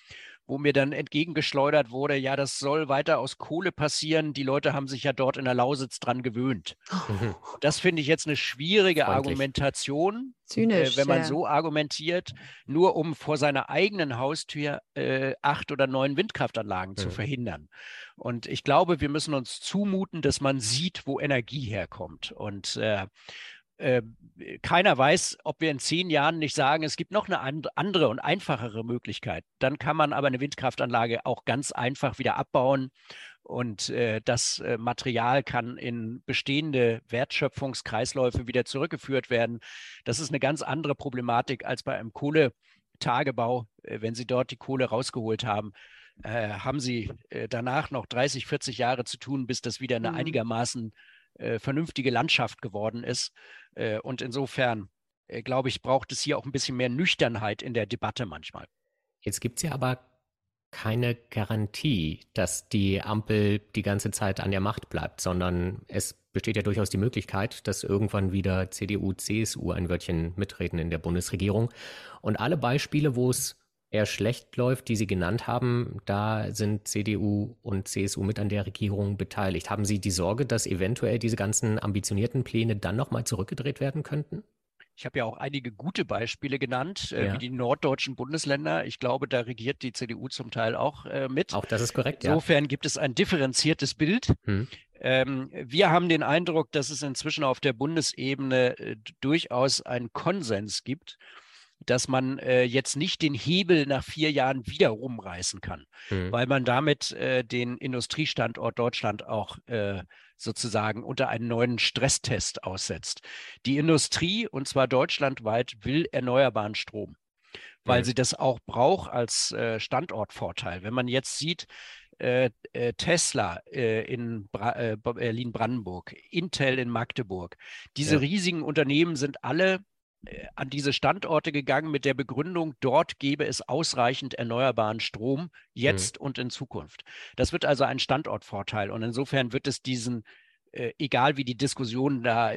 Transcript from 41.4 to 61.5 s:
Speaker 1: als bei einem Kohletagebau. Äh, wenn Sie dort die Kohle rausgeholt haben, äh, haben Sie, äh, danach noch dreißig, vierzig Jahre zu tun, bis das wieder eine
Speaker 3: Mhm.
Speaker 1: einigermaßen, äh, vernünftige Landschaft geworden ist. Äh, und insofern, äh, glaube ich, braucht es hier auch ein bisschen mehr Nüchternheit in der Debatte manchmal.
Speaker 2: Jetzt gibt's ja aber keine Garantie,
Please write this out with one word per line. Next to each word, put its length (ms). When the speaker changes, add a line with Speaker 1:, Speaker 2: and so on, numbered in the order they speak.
Speaker 1:
als 200
bei 120
einem 160
Kohletagebau. 1600
Äh, 160
wenn 160
Sie 100
dort 240
die 60
Kohle 300
rausgeholt 580
haben, 280
äh, 240
haben 320
Sie, 320
äh, 180
danach 460
noch 140
dreißig, 420
vierzig 300
Jahre 260
zu 140
tun, 280
bis 140
das 200
wieder 140
eine 160
Speaker 3:
Mhm. 60
Speaker 1:
einigermaßen, 760
äh, 260
vernünftige 500
Landschaft 500
geworden 440
ist. 280
Äh, 240
und 220
insofern, 680
äh, 140
glaube 260
ich, 140
braucht 280
es 100
hier 160
auch 80
ein 60
bisschen 260
mehr 120
Nüchternheit 720
in 120
der 120
Debatte 400
manchmal. 400
Speaker 2:
Jetzt 200
gibt's 220
ja 80
aber 300
keine 420
Garantie, 1200